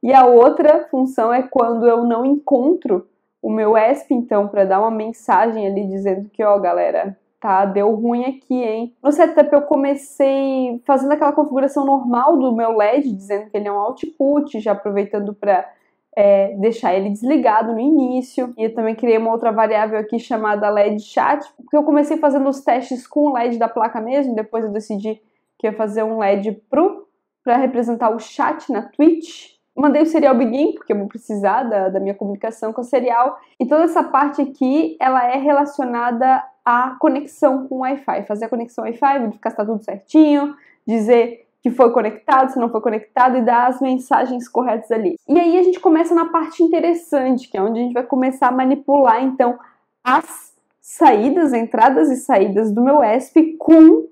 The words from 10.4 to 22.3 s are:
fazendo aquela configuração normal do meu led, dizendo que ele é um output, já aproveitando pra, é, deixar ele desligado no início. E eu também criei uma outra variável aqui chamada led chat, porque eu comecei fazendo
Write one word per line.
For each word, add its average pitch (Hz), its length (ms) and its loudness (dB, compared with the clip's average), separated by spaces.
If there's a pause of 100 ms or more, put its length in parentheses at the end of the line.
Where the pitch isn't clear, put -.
fazendo 277 280 0
aquela 302 200 0
configuração 277 540 -2
normal 262 500 2
do 254 180 0
meu 226 220 -2
led, 240 380 0
dizendo 202 360 -8
que - 60 -6
ele 208 120 -6
é 202 40 -6
um 202 60 -4
output, 269 840 -4
já 214 120 -2
aproveitando 202 640 -4
pra, 196 360 -2 (440)
é, 202 400 2
deixar 208 400 -2
ele 196 140 -2
desligado 226 640 0
no 220 80 -4
início. 254 800 -2
E 220 60 -4
eu 220 100 -4
também 226 200 -4
criei 226 220 0
uma 226 140 0
outra 226 220 -2
variável 214 460 0
aqui 214 200 -6
chamada 214 500 -4
led 214 320 0
chat, - 460 -2 (100)
porque - 200 -4
eu 302 60 4
comecei 302 360 0
fazendo 277 300 0